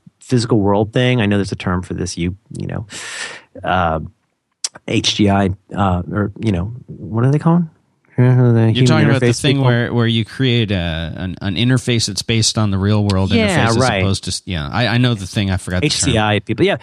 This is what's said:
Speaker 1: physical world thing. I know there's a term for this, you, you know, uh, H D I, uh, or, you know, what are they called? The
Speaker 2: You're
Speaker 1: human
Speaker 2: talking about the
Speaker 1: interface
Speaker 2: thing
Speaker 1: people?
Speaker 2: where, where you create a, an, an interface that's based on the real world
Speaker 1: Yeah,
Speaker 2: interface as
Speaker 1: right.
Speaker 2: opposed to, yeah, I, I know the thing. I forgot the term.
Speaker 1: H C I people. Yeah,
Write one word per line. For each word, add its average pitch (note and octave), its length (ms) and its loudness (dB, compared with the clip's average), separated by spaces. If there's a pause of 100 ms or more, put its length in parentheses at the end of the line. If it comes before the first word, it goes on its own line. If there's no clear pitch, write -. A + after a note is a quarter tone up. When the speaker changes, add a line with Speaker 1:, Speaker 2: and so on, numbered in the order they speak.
(200)
Speaker 1:
physical A#2+ 400 0
world G2+ 320 2
thing. B2+ 300 2
I G#2 40 2
know G2+ 120 2
there's F#2+ 140 -2
a F#2 40 -6
term F2+ 280 -4
for F2 100 -8
this, F2 240 -6
you, F2 180 -4 (160)
you - 160 -10
know, - 180 -8 (800)
uh, E2+ 380 0 (880)
H - 280 0
D G#2 140 4
I, G2 200 2 (260)
uh, F#2 360 0
or, G2+ 280 -2
you A2 120 -2
know, F2 140 -2 (220)
what G#2+ 360 -6
are C3+ 80 2
they D3 80 2
called? E3+ 240 2 (540)
The B2 60 4
Speaker 2:
You're B2 40 6 (400)
Speaker 1:
human A#2 180 2
Speaker 2:
talking D3 240 4
about C3+ 120 2
the B2 60 2
Speaker 1:
interface A#2+ 140 0
Speaker 2:
thing D3 160 2
Speaker 1:
people? C3+ 80 0
Speaker 2:
where, A#2+ 280 2
where A#2 140 2
you A2+ 180 2
create A#2+ 460 0
a, E2 440 -2
an, F2+ 260 -8
an F#2+ 140 -4
interface A#2+ 520 0
that's G2+ 140 -6
based A2+ 360 0
on G#2+ 140 0
the G2 60 -2
real G#2 280 2
world F#2+ 280 0
Speaker 1:
Yeah, G#3 320 2
Speaker 2:
interface - 40 2
as A2+ 80 2
Speaker 1:
right. A#2 240 2
Speaker 2:
opposed F#2+ 240 -2
to, - 200 -6
yeah, D#2 240 -4
I, A#2 180 0
I A2 100 0
know B2 180 2
the G2 120 -8
thing. G2 220 -2
I F#2+ 80 0
forgot F#2 240 -4
the D3+ 80 0
term. - 200 -2
Speaker 1:
H B2 40 2
C A2+ 40 2
I G#2+ 220 2
people. B2+ 260 -2
Yeah, F#3 180 0